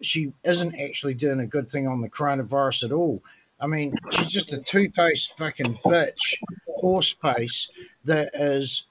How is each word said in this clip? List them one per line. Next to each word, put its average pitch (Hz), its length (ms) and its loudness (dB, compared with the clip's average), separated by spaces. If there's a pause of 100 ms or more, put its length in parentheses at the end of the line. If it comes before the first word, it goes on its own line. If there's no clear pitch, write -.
she 151 320 -2 (100)
isn't 175 360 0
actually 143 340 -4
doing 131 280 0
a 120 60 -2
good 139 220 -4
thing 139 180 -2
on 127 140 -2
the 110 80 -6
coronavirus 139 760 0
at 113 60 -4
all. 151 300 0 (380)
I 135 80 -4
mean, 147 260 0 (180)
she's 160 200 2
just 190 220 -2
a 139 80 -6
two-faced 175 760 2
fucking 139 460 -4
bitch, 165 520 2 (420)
horse 185 360 2
face, 120 560 -2 (360)
that 151 300 2
is 139 560 0